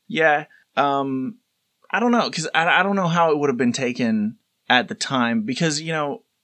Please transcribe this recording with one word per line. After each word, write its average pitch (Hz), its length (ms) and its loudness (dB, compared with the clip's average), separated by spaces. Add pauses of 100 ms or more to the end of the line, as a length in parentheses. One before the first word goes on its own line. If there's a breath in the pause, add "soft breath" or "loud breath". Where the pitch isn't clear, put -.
Yeah. 151 380 0 (300 soft breath)
Um, 139 640 -2 (520)
I 190 100 -2
don't 240 120 2
know, 233 180 0
'cause 160 240 -6
I, 165 280 4
I - 20 2
don't 196 140 0
know 185 100 0
how 165 240 2
it 151 80 2
would 143 100 2
have 127 80 0
been 123 140 2
taken 117 640 -2 (320)
at 123 200 4
the 107 60 -8
time, 117 480 -2
because, 147 380 -2
you 160 120 -8
know, 151 300 -6 (200)